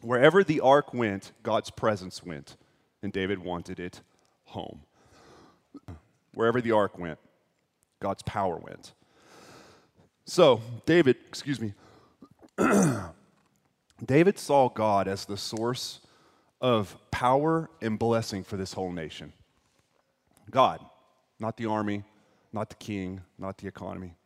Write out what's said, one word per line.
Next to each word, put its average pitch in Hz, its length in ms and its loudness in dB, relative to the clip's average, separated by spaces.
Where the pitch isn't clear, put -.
Wherever 135 420 6
the 160 160 0
ark 139 340 4
went, 104 380 -2
God's 110 300 -2
presence 98 520 -4
went, 80 320 -14
and 101 100 -8
David 95 280 -2
wanted 87 400 -8
it 87 220 -12
home. - 360 -14
Wherever 113 280 2
the 113 100 -2
ark 101 280 2
went, 82 180 -10
God's 98 220 -4
power 95 360 -4
went. - 360 -18
So, 135 360 6
David, 160 320 6
excuse 139 320 -8
me, 107 140 -6
<clears throat> 185 460 2
David 165 320 4
saw 139 320 4
God 101 380 2
as 95 180 -6
the 101 120 -10
source 117 640 -6
of 113 360 0
power 151 580 0
and 110 180 -4
blessing 113 440 -2
for 101 140 -10
this 95 160 -8
whole 92 180 -6
nation. 80 420 -10
God, 104 300 2
not 110 180 -6
the 117 100 -6
army, 104 360 -4
not 107 180 -6
the - 60 -20
king, 95 460 -8
not 95 200 -10
the 101 100 -12
economy. 92 480 -14